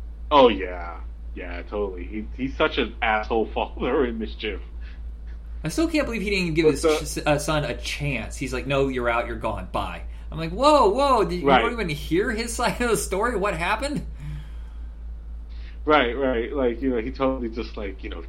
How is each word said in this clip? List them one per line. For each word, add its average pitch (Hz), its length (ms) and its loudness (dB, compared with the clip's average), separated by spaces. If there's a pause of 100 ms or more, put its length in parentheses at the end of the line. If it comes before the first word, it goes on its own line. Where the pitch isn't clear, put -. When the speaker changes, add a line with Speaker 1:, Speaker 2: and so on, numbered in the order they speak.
(300)
Speaker 1:
Oh, 135 200 10
yeah. 90 500 -4 (360)
Yeah, 87 280 -8
totally. 95 420 -4
He, 107 300 -6
he's 131 200 -4
such 156 220 2
an 117 240 -2
asshole 110 440 2
<laughs> - 80 -10
father 127 520 0
in 113 140 -4
Mischief. 104 400 -6 (1040)
Speaker 2:
I 156 60 -4
still 320 180 2
can't 302 180 2
believe 226 160 -4
he 202 80 -2
didn't 180 260 2
give 165 100 4
Speaker 1:
But 151 60 10 (280)
Speaker 2:
his - 160 -6
Speaker 1:
the 151 60 -4
Speaker 2:
ch-, - 40 -8
uh, 147 140 4
son 151 240 0
a 120 140 -4
chance. 123 580 -4
He's 127 180 -4
like, 123 140 -4
"No, 139 220 2
you're 120 200 0
out, 117 180 2
you're 117 100 -6
gone, 104 340 -4
bye." 92 300 -4 (280)
I'm 151 80 -8
like, 165 140 -4
"Whoa, 262 380 6
whoa, 254 340 4
did 180 160 0
you 139 80 2
Speaker 1:
Right. 226 140 10
Speaker 2:
don't 233 100 2
even 226 160 -2
hear 165 440 0
his 233 220 -4
<laughs> - 20 -6
side 226 260 0
of 240 80 2
the 196 80 4
story? 208 400 0
What 190 180 2
happened?" 196 500 -2 (1800)
Speaker 1:
Right, 131 320 4
right. 131 340 0
Like, 123 300 0
you 135 80 0
know, 123 120 2
he 127 100 -4
totally 123 380 -2
just, 110 280 -8
like, 98 260 -8
you 104 60 -8
know, 85 200 -10